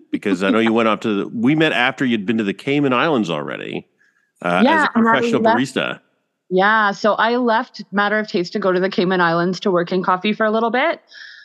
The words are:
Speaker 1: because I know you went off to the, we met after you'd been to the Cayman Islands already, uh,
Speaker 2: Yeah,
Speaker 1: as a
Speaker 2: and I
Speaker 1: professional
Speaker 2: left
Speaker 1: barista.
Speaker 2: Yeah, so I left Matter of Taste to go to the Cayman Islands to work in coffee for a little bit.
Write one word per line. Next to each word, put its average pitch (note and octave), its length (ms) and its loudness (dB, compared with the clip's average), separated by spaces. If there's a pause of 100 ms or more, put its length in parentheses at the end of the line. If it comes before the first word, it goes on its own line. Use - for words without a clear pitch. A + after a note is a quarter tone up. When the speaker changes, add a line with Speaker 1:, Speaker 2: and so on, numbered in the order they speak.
(100)
Speaker 1:
because F#2+ 320 -2
I G2 80 2
know G#2+ 80 2
you A2+ 140 2
went A2+ 160 2
off G#2 120 0
to A2 140 -2
the, G2 140 -2
we A#2+ 260 0
met D#3 180 2
after B2+ 320 0
you'd A#2 220 0
been A2+ 120 0
to A2 60 -2
the G2 100 -2
Cayman C#3 380 0
Islands B2 380 0
already, C2+ 560 -8 (560)
uh, F2+ 220 2
Speaker 2:
Yeah, D4+ 180 4
Speaker 1:
as C4+ 120 0
a A#3 40 0
Speaker 2:
and A3+ 100 2
I A3+ 40 2
Speaker 1:
professional A#3 300 0
Speaker 2:
left A3+ 160 2
Speaker 1:
barista. F2 420 -4 (500)
Speaker 2:
Yeah, G3+ 400 2
so G3 240 0
I A3+ 220 0
left A#3 460 -2 (100)
Matter G3+ 260 0
of G#3+ 80 -4
Taste F3 280 -4
to A3 40 -4
go F#3+ 140 0
to F3+ 80 0
the F#3+ 100 0
Cayman F#3 300 0
Islands E3+ 400 0
to G#3+ 100 0
work F3 220 0
in F#3 100 0
coffee F#3 300 0
for A3 120 -2
a G#3+ 60 2
little A3+ 200 0
bit. C#4 300 -2 (440)